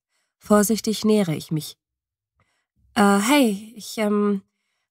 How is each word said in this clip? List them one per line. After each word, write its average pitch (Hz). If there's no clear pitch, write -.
Vorsichtig 208
nähere 208
ich -
mich. 151
„Äh, 202
hey, 220
ich, -
ähm, 208